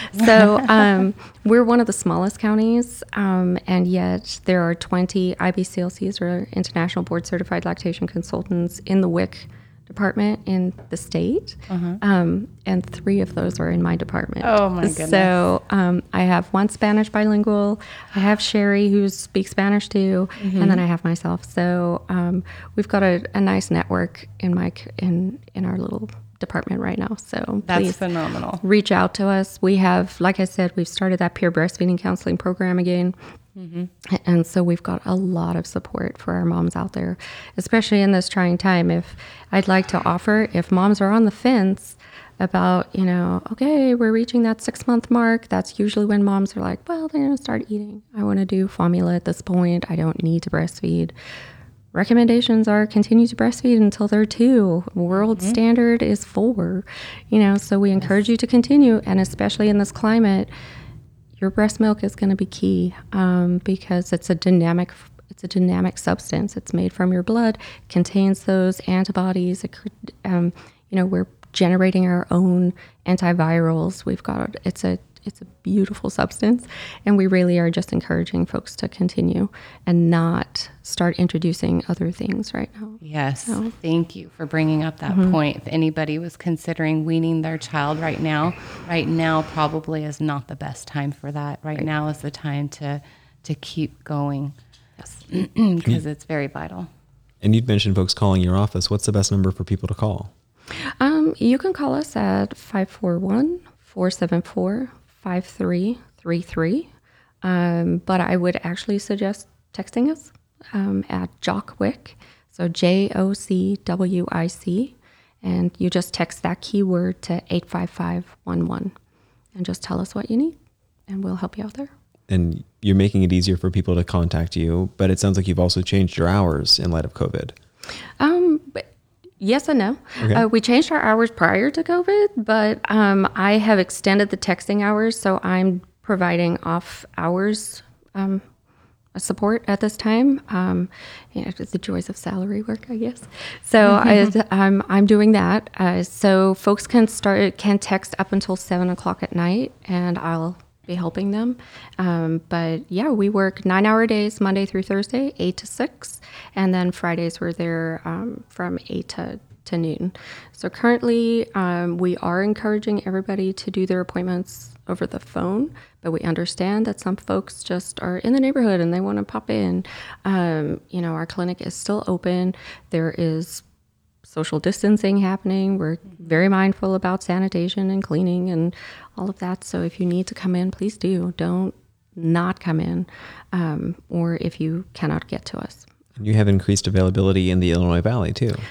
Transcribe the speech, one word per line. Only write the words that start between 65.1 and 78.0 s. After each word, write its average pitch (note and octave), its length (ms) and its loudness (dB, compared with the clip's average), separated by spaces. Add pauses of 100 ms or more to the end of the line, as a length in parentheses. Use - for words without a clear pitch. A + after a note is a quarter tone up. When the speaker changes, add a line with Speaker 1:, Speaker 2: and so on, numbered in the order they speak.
Speaker 1:
it's - 140 -16
a F3+ 40 -10
dynamic F#3 500 0
substance. F3 580 -4
It's - 180 -8
made F3+ 180 0
from F3+ 200 0
your F3+ 100 0
blood, A3 360 0 (300)
contains G3 560 2
those F#3 440 2
antibodies, F#3 720 0
it - 100 -8
could, - 200 -14 (320)
um, F3 280 0 (380)
you F#3+ 60 -2
know, F#3 100 2
we're F#3 220 -2 (240)
generating F#3 540 2
our F3+ 260 0
own F3+ 400 4 (340)
antivirals. E3+ 1000 2
We've - 180 -4
got, - 420 -6
it's - 200 -4
a, F3+ 140 0 (280)
it's - 140 -12
a F#3 60 -18 (160)
beautiful G3 480 0
substance, - 560 0 (400)
and G3+ 100 6
we F#3+ 100 4
really F3+ 320 4
are E3+ 120 2
just F3+ 240 -2
encouraging E3+ 500 -2